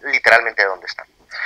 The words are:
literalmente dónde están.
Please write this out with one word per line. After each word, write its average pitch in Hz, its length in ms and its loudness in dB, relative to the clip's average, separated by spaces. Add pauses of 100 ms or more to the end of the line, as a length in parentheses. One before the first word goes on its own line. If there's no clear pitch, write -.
literalmente 117 600 2
dónde 92 220 -6
están. - 200 -14 (380)